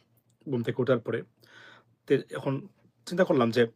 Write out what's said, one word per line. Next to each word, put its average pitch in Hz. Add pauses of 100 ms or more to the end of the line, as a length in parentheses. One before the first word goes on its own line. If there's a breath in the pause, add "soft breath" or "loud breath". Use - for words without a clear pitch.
(480)
ঘুম 123
থেকে 117
ওঠার 123
পরে - (840 soft breath)
তে-, 139
এখন 139 (380)
চিন্তা 180
করলাম 131
যে 117